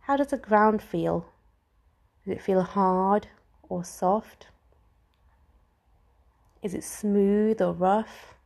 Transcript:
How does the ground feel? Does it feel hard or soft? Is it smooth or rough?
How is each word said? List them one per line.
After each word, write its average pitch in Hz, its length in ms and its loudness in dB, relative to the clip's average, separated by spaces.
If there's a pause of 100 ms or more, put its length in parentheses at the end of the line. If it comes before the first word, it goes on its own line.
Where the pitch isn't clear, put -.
How 277 180 -2
does 285 80 0
the 277 100 -4
ground 214 460 2
feel? 170 440 -4 (960)
Does 190 120 -6
it - 60 -16
feel 190 180 0
hard 190 680 0 (340)
or 180 220 -8
soft? - 640 -4 (2000)
Is 185 140 -8
it - 100 -10
smooth 208 800 0
or 175 100 0
rough? 190 640 -2 (100)